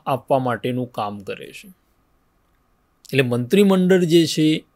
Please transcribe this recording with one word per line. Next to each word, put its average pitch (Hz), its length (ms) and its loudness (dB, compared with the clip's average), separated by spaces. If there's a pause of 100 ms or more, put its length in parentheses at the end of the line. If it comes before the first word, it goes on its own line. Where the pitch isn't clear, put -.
આપવા 135 340 -2
માટેનું 123 520 -4
કામ 104 280 -8
કરે 98 320 -14
છે. - 160 -20
એટલે - 1600 -10
મંત્રીમંડળ 185 800 2
જે 165 240 4
છે 156 380 0 (100)